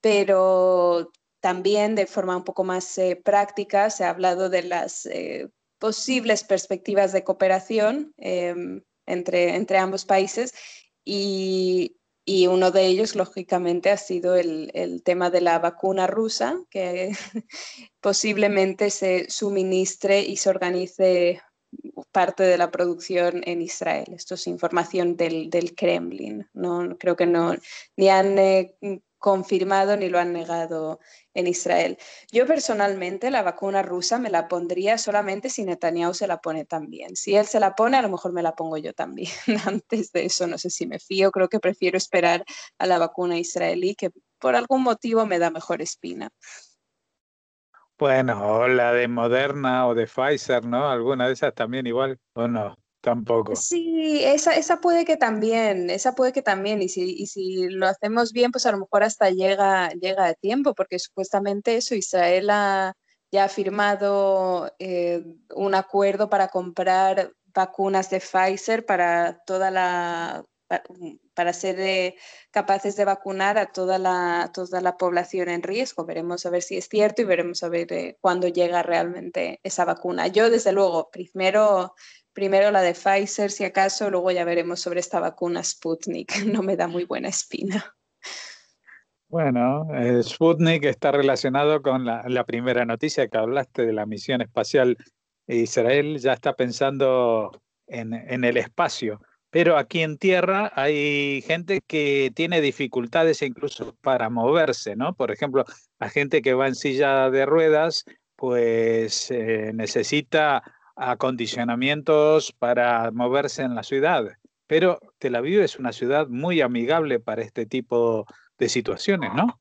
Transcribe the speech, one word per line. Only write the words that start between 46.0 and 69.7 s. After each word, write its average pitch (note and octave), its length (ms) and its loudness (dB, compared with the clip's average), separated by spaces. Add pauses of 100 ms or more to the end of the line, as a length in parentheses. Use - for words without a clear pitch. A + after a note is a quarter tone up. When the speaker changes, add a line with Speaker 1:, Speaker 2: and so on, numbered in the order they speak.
Speaker 2:
Bueno, C3 480 2
o A2 220 4
la B2 240 4
de A#2+ 160 2
Moderna B2+ 800 0
o A#2+ 80 2
de A2+ 100 2
Pfizer, C3 600 0
¿no? B2+ 240 0
Alguna B2 380 0
de C3 60 0
esas B2+ 200 -2
también B2 340 -4
igual, C3 320 -2 (140)
¿o A#2 140 -2
no? A2 280 -4 (240)
Tampoco. A2+ 560 0
Speaker 1:
Sí, D#4+ 680 -2
esa, D4 320 4
esa E4+ 260 0
puede E4+ 240 2
que D#4+ 100 2
también, A3 720 0
esa G3 240 0
puede B3+ 200 0
que C4+ 80 -2
también, G3+ 400 -2
y F3+ 80 -2
si, F3+ 240 -4
y - 140 -8
si F#3 420 -4
lo F#3+ 180 0
hacemos A3 460 0
bien, A#3+ 180 2
pues B3 140 -4
a A#3 60 4
lo G3+ 80 -2
mejor G3 240 2
hasta G#3+ 260 2
llega, F#3+ 640 2
llega F#3 340 -2
a E3 80 2
tiempo, B3+ 400 0
porque F#3 260 -4
supuestamente G3+ 800 -2
eso, A#3+ 180 -2
Israel F#3 540 2
ha, G3 440 2 (380)
ya G3 140 4
ha G3 40 0
firmado, G3 1300 0
eh, F3 440 -2 (320)
un G3 200 0
acuerdo G3 540 2
para G3 200 2
comprar F#3 800 0 (220)
vacunas F#3+ 560 0
de F#3+ 100 -2
Pfizer G3 640 0
para E3+ 600 2
toda F#3+ 260 0